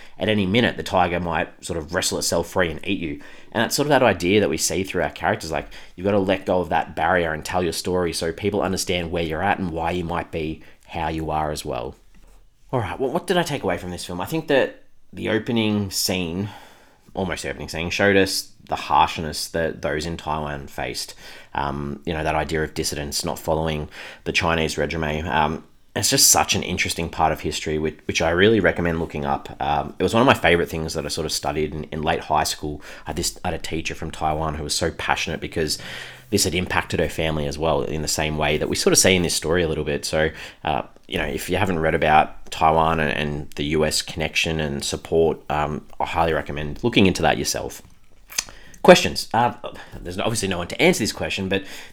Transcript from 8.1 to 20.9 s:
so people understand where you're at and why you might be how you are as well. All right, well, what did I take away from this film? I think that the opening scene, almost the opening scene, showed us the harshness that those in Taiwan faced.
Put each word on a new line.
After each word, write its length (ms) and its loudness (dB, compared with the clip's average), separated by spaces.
so 220 -2
people 280 -2
understand 500 -2
where 120 -2
you're 200 -4
at 160 2
and 120 -2
why 200 -2
you 120 -2
might 280 -4
be 300 -6
how 200 -4
you 240 -4
are 200 0
as 120 -6
well. 320 -6
All 80 0
right, 180 -4
well, 140 -2
what 160 -4
did 100 2
I 60 4
take 200 -4
away 140 0
from 140 -8
this 140 -8
film? 160 -6
I 40 -6
think 220 -4
that 360 2
the 180 -6
opening 600 2
scene, 580 -2
almost 300 -2
the 60 -6
opening 180 -8
scene, 220 -4
showed 260 4
us 380 2
the 80 0
harshness 720 2
that 320 -2
those 240 -2
in 100 -4
Taiwan 520 -6
faced. 460 -8